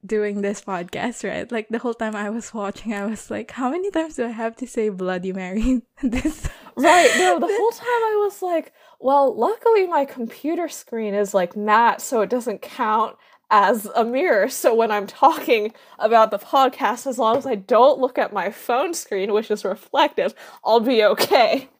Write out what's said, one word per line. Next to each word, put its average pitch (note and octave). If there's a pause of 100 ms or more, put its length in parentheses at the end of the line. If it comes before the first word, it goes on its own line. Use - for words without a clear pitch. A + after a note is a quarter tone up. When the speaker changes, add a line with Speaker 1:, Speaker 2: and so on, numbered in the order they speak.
Speaker 1:
doing G#3
this G3+
podcast, F#3+
right? -
Like, A3
the A3+
whole A#3
time A3
I G#3
was A3+
watching, G3+
I G3+
was G#3+
like, G#3+
"How B3
many F4+
times D#4+
do B3
I A#3
have A3+
to B3+
say A3
Bloody F#3
Mary?" G#3+ (100)
<laughs> -
This B3+ (260)
Speaker 2:
Right, D#4
no, F4+
the F4
Speaker 1:
<laughs> G4+
Speaker 2:
whole A#4
time A#4
I G#4+ (100)
was F#4+
like, F4 (260)
"Well, C4+
luckily G4+
my D#4
computer C#4+
screen A3
is, G3+
like, F3+
matte, G#3+
so A#3
it F#3+
doesn't A#3
count A3 (360)
as G#3
a A#3
mirror. B3
So B3+
when A3+
I'm G#3
talking A3+ (280)
about A3
the G3+
podcast, C4+
as B3
long A3+
as C4+
I C4
don't A#3+
look B3+
at A#3+
my G3
phone C#4+
screen, G3+
which G#3+
is G#3
reflective, A3 (300)
I'll A3+
be A3 (100)
okay." - (120)